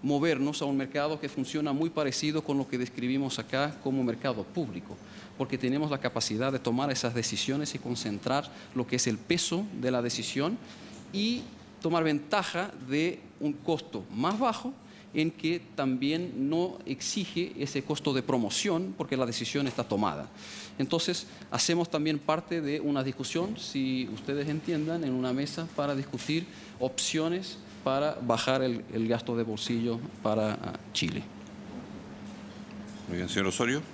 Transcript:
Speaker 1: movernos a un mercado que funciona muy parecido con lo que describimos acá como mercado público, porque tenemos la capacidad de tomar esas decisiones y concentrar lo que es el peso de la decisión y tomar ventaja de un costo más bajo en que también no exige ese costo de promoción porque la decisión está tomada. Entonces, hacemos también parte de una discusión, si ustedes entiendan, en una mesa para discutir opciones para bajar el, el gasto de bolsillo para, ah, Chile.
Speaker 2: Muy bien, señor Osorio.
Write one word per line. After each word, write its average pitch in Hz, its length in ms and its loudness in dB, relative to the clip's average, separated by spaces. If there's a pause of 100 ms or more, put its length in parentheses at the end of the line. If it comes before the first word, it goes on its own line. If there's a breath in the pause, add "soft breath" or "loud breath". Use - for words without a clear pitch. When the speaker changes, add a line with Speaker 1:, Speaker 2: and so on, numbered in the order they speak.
Speaker 1:
movernos 143 600 4
a 147 40 0
un 139 120 2
mercado 147 420 0
que 143 80 -4
funciona 143 460 0
muy 160 160 2
parecido 151 520 2
con 143 160 2
lo 135 80 2
que 127 120 -2
describimos 127 600 0
acá 139 460 0
como 135 180 2
mercado 117 440 0
público, 110 500 -4 (420 loud breath)
porque 135 200 0
tenemos 143 340 2
la 139 60 2
capacidad 123 560 0
de 123 60 0
tomar 127 300 2
esas 123 240 0
decisiones 131 640 0
y 107 40 -6
concentrar 123 680 -2 (260 loud breath)
lo 123 120 0
que 127 80 0
es 123 120 2
el 110 100 2
peso 170 480 2 (160)
de 127 100 2
la 123 100 4
decisión 135 560 0 (540 loud breath)
y 220 300 0 (400)
tomar 165 240 4
ventaja 175 680 2 (160)
de 151 320 2 (220)
un 147 100 2
costo 143 540 -2 (100)
más 180 240 2
bajo 247 340 2 (400 loud breath)
en 160 180 4
que 165 300 0 (140)
también 139 760 0
no 175 360 2
exige 175 720 -2
ese 139 260 -2
costo 147 300 2
de 131 80 4
promoción 165 760 2
porque - 200 -2
la 131 80 4
decisión 120 420 0
está 120 160 0
tomada. 92 460 0 (480 loud breath)
Entonces, 165 500 0 (240 loud breath)
hacemos 170 380 4
también 151 300 2
parte 165 420 0
de 147 180 0
una 139 240 2
discusión, 165 540 -2
si 131 560 0
ustedes 139 340 -2
entiendan, 156 560 0
en 135 80 0
una 127 220 2
mesa 143 420 -2
para 143 200 2
discutir 147 500 -2 (340 loud breath)
opciones 160 800 0 (260)
para 139 380 2
bajar 127 400 4
el, 123 220 2 (100)
el 113 140 2
gasto 117 300 2
de 117 60 2
bolsillo 113 560 0 (220)
para, 107 300 4
ah, - 220 -4 (200)
Chile. - 300 0 (1800)
Speaker 2:
Muy 90 100 -2
bien, 90 120 0
señor 98 180 4
Osorio. 123 340 2 (120)